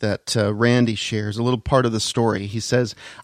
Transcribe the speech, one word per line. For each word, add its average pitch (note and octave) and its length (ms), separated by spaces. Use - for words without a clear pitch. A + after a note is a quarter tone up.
that, - 360
uh, G#2 160
Randy A#2 440
shares, G#2 400
a A#2 80
little B2 160
part C3 260
of A2+ 60
the A2 80
story. G#2+ 480
He G#2+ 100
says, B2 380